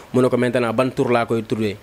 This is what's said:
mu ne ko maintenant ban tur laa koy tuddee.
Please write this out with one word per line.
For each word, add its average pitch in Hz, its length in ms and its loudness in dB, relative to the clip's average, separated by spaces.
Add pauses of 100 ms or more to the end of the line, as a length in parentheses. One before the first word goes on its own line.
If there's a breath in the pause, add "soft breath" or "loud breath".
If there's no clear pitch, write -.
(140 loud breath)
mu 123 80 4
ne 127 80 2
ko 123 80 2
maintenant 120 360 0
ban 127 160 0
tur 127 220 -2
laa 120 140 2
koy 113 180 -2
tuddee. 107 400 -4